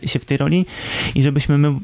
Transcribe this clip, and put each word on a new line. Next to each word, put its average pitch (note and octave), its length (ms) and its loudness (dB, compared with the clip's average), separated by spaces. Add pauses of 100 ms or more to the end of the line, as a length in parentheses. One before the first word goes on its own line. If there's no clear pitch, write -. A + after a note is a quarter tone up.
się - 120 -2
w - 60 -12
tej C#3 120 0
roli D#3 300 0 (480)
i C3+ 80 2
żebyśmy C#3+ 360 2
my D3 260 4